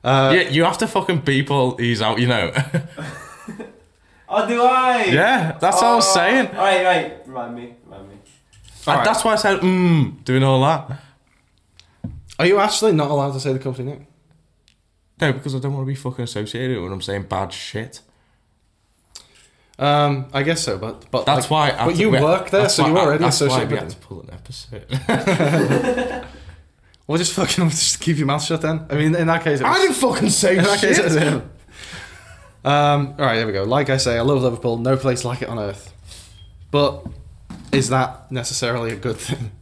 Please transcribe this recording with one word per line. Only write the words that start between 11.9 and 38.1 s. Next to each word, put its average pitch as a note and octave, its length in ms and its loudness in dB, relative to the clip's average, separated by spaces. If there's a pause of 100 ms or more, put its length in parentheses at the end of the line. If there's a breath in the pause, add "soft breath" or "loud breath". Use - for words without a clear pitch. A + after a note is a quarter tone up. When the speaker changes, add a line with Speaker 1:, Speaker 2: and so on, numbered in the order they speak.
Speaker 1:
Are D#3+ 80 2
you G3 140 4
actually G#3+ 320 2
not D3 180 2
allowed C#3+ 220 0
to C3+ 80 -6
say C3+ 120 -2
the C3 60 -2
company C3 320 -6
name? - 160 -16 (1120)
Speaker 2:
No, D3+ 120 2
because C3+ 240 -6
I - 20 -4
don't C#3 160 -4
wanna C3+ 120 -6
be C3+ 100 -6
fucking B2+ 260 -8
associated A#2 580 -4
when F#2 120 -8
I'm G2 100 -8
saying G2 220 -6
bad F#2+ 280 -4
shit. - 480 -12 (1800 loud breath)
Speaker 1:
Um, C#3+ 540 2
I C#3 100 -2
guess D#3+ 200 -2
so, G2 160 -4
but, A2 320 -12
but, - 160 -2
Speaker 2:
That's C#3 240 0
Speaker 1:
like, - 0 -
Speaker 2:
why D#3 180 2
I - 40 2
Speaker 1:
but - 60 -6 (120)
Speaker 2:
had E3 60 -2
to, E3 40 0
Speaker 1:
you G#3+ 100 4
Speaker 2:
we, F3 100 4
Speaker 1:
work F3 300 2
there, G3 120 4
Speaker 2:
that's G3 120 2
Speaker 1:
so D#3+ 100 2
Speaker 2:
why D#3 40 2
Speaker 1:
you're D#3+ 100 4
Speaker 2:
I, F#3+ 40 4
Speaker 1:
already D3+ 220 2
Speaker 2:
that's C3+ 160 2
why C#3+ 60 4
Speaker 1:
associated C3 220 0
Speaker 2:
we - 60 -2
Speaker 1:
with G2+ 80 -6
Speaker 2:
had - 80 -12
Speaker 1:
them. - 100 -16
Speaker 2:
to - 60 -20
pull F#2+ 160 -14
an - 100 -20
episode. D#3+ 2000 -2
<laughs> - 60 -20 (720 soft breath)
Speaker 1:
Well, D#3 100 0
just F3 160 0
fucking, F3 360 0
<laughs> - 0 -
just - 300 -2
keep E3 160 0
your C#3+ 100 0
mouth C#3+ 160 0
shut D#3+ 200 -2
then. D#3+ 280 -2
I C#3 60 -2
mean, D#3 180 2
in E3+ 140 0
that E3 160 0
case, D3 160 2
it - 20 0
was, D4+ 140 2
Speaker 2:
I G4 40 2
didn't F4+ 140 4
fucking A#3+ 340 0
say F#3 300 4
Speaker 1:
in F3 60 4
that G3+ 160 2
case, G3 180 4
it G3+ 60 2
was E3 100 2
Speaker 2:
shit. D#3 80 4
Speaker 1:
him. D3 280 -2 (1120 loud breath)
Um, D3 520 2
all D3 100 -2
right, A2+ 100 2
here A2+ 100 0
we G#2+ 60 -2
go. G2 100 -2
"Like B2+ 280 0
I C3+ 60 2
say, B2 220 0
I A#2 40 0
love C3+ 200 2
Liverpool. A#2+ 340 -2
No B2 200 0
place C3 280 -2
like B2 160 -4
it - 80 -6
on A2+ 80 -6
earth." G2+ 360 -8 (800 loud breath)
But C#3+ 340 0 (640)
is B2 200 0
that - 420 -2